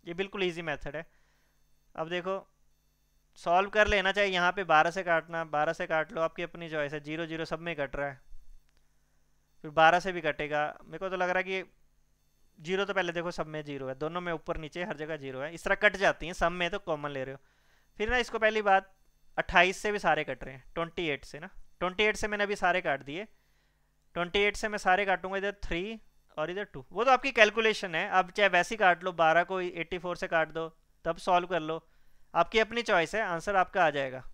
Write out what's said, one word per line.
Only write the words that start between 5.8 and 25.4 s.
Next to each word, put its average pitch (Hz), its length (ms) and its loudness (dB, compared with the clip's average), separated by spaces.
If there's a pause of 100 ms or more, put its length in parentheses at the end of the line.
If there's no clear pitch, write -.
काट 156 260 -2
लो, 180 80 -4
आपकी 165 220 -2
अपनी 170 280 -10
चॉइस 147 220 -4
है, 156 80 -6
ज़ीरो 156 260 -6
ज़ीरो 160 180 -6
सब 160 160 -6
में 170 160 -6
कट 143 200 -6
रहा 143 120 -4
है, 135 120 -14 (1400)
फिर 156 80 -10
बारह 165 280 8
से 190 120 -4
भी 175 80 -4
कटेगा। 147 420 -2 (220)
मेरे 160 140 -16
को 190 100 -6
तो 185 80 -6
लग 180 120 0
रहा 180 100 2
है 185 60 0
कि 190 260 -6 (880)
ज़ीरो 185 260 -2
तो 196 100 -4
पहले 180 180 0
देखो 170 180 -4
सब 165 160 -6
में 156 180 -10
ज़ीरो 139 240 -8
है, 131 80 -6
दोनों 160 240 -4
में 175 120 -4
ऊपर 160 260 -6
नीचे 160 260 -8
हर 165 120 -8
जगह 156 220 -8
ज़ीरो 135 220 -10
है, 151 140 -6
इस 165 100 -16
तरह 196 120 2
कट 202 220 2
जाती 160 280 2
हैं, 170 80 -8
सब 170 180 0
में 175 180 -2
तो 202 100 -6
कॉमन 147 300 -6
ले 135 140 -8
रहे 135 100 -12
हो। 135 60 -20 (580)
फिर 220 120 -2
ना 247 80 2
इसको 233 200 -2
पहली 214 240 2
बात 196 300 4 (440)
अट्ठाईस 185 420 2
से 208 140 -2
भी 208 80 -2
सारे 156 240 2
कट 135 200 -8
रहे 131 100 -14
हैं, 131 100 -18 (100)
ट्वेंटी 165 340 -4
एट 139 160 -4
से - 160 -16
ना, 185 100 -16 (300)
ट्वेंटी 185 240 0
एट 214 120 2
से 220 120 -4
मैंने 208 160 0
अभी 202 140 -2
सारे 180 220 2
काट 143 240 -2
दिए, 160 220 -10 (880)
ट्वेंटी 175 260 -2
एट 202 160 2
से 220 120 -4
मैं 208 120 -4
सारे 190 260 4
काटूंगा, 185 320 -2
इधर 202 140 -4 (100)